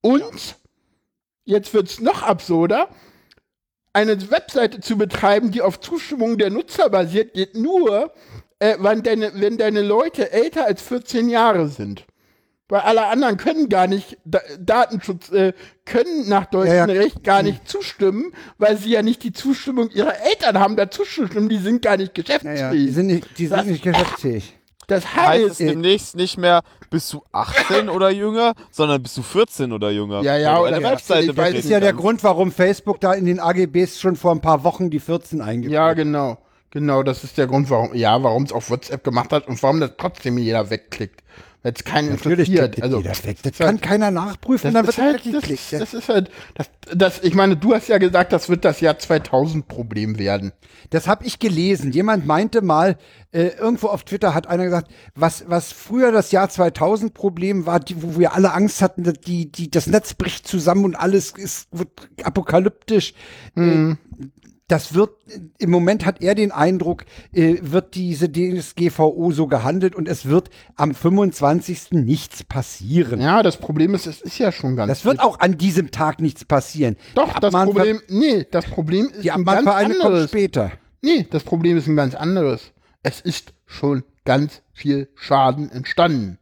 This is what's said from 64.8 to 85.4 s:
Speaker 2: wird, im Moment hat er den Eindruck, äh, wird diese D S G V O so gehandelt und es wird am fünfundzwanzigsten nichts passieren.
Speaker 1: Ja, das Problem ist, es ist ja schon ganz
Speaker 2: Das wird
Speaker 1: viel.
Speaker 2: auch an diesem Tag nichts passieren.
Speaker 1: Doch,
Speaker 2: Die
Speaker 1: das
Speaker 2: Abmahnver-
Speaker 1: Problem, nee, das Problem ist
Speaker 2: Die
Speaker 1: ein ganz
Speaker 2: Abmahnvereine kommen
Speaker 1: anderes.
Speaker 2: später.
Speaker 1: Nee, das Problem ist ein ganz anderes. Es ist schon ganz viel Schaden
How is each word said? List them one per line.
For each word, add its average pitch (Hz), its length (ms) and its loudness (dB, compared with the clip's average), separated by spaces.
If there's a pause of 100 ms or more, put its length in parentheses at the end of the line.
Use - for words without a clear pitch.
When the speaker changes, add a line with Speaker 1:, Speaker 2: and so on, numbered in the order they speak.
Speaker 2:
wird, 202 200 2 (460)
im 175 120 -2
Moment 180 340 2
hat 185 160 -2
er 190 140 2
den 208 180 0
Eindruck, 170 540 0 (260)
äh, 165 300 4
wird 180 320 -4
diese 175 340 -2
D 175 300 -2
S - 160 -12
G 170 160 0
V 156 240 2
O 170 180 0
so 151 140 0
gehandelt 151 500 0
und 165 120 -4
es - 180 -6
wird 156 240 2 (260)
am 147 180 0
fünfundzwanzigsten 170 1120 0
nichts - 400 -4
passieren. 123 760 -2
Speaker 1:
Ja, 165 240 2
das 170 140 2
Problem 156 380 0
ist, 175 120 -4
es 156 140 -14
ist - 180 -14
ja 208 140 0
schon 131 240 -4
ganz 107 140 -2
Speaker 2:
Das 139 160 -4
wird 262 140 2
Speaker 1:
viel. 254 60 2
Speaker 2:
auch - 140 -2
an 180 160 2
diesem 165 340 0
Tag 156 300 -2
nichts 156 240 -4
passieren. 135 520 0 (180)
Speaker 1:
Doch, 285 180 0
Speaker 2:
Die - 80 -4
Speaker 1:
das 202 140 2
Speaker 2:
Abmahnver- 196 180 2
Speaker 1:
Problem, 214 360 2
nee, 214 420 0
das 170 160 -2
Problem 185 420 -2
ist 202 160 -12
Speaker 2:
Die 170 60 0
Speaker 1:
ein 185 160 -2
ganz 196 140 4
Speaker 2:
Abmahnvereine 208 340 4
kommen 370 120 2
Speaker 1:
anderes. 170 240 4
Speaker 2:
später. 139 420 0 (280)
Speaker 1:
Nee, 277 300 2
das 151 140 -2
Problem 170 340 2
ist 139 80 -2
ein 151 100 2
ganz 135 180 0
anderes. 156 580 -2 (300)
Es - 200 -6
ist - 320 -8 (100)
schon 143 400 -4 (220)
ganz 139 340 -2 (140)
viel 139 400 -4
Schaden 139 580 0